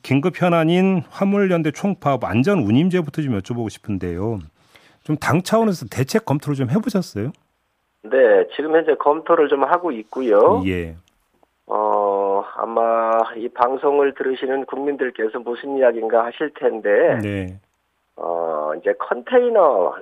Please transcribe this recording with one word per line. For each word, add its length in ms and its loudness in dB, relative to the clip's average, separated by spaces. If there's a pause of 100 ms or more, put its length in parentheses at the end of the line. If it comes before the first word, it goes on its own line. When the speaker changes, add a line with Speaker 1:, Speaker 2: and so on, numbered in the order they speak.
Speaker 1:
긴급 400 0
현안인 640 2
화물연대 640 0
총파업 560 -2
안전운임제부터 960 2
좀 180 -2
여쭤보고 300 -6
싶은데요. 680 -6 (640)
좀 140 -2
당 260 0
차원에서 440 0
대책 380 -2
검토를 300 -2
좀 160 -2
해보셨어요? 600 -2 (720)
Speaker 2:
네, 520 4
지금 200 0
현재 200 2
검토를 520 2
좀 180 0
하고 260 0
있고요. 720 2
Speaker 1:
예. 300 -4 (720)
Speaker 2:
어, 760 0 (120)
아마 560 0 (260)
이 120 -8
방송을 640 0
들으시는 500 -4
국민들께서 760 -6
무슨 380 -8
이야기인가 480 2
하실 300 -6
텐데, 640 2
Speaker 1:
네. 380 -6 (560)
Speaker 2:
어, 640 -4
이제 180 0
컨테이너, 1040 2